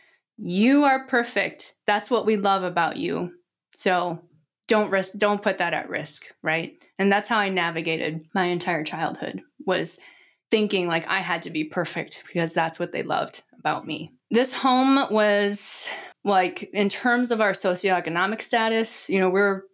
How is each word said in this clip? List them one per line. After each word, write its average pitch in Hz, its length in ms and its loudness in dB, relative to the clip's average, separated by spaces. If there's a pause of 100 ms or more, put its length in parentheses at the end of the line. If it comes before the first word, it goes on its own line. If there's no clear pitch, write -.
(380)
"You 220 460 4
are 269 240 2
perfect. 233 680 -2 (120)
That's 208 240 0
what 226 140 2
we 214 120 4
love 196 260 2
about 175 340 0
you. 170 340 -4 (440)
So 175 440 0 (480)
don't 214 220 4
risk, 190 280 0
don't 208 260 2
put 190 160 0
that 170 160 -2
at - 140 -6
risk," - 360 -8 (160)
right? 160 320 -2 (240)
And 196 140 4
that's 208 180 0
how 233 80 2
I 202 120 2
navigated 165 840 -2
my 190 120 2
entire 175 380 -2
childhood, - 580 -6 (240)
was 170 340 -2 (500)
thinking, 202 380 2
like, 165 200 -2
I 196 120 0
had 170 240 -4
to 170 80 -12
be 156 140 -2
perfect - 600 -6
because 165 280 -4
that's 165 260 -2
what 175 140 -6
they - 100 -4
loved - 400 -4 (160)
about - 260 -4
me. 156 260 -10 (200)
This 254 220 2
home 269 580 4
was, 208 760 0 (360)
like, 185 400 2 (100)
in 202 160 2
terms 240 420 0
of 220 100 2
our 202 100 2
socioeconomic 185 880 0
status, 226 680 0
you 190 100 2
know, 190 100 4
we're 196 340 2 (100)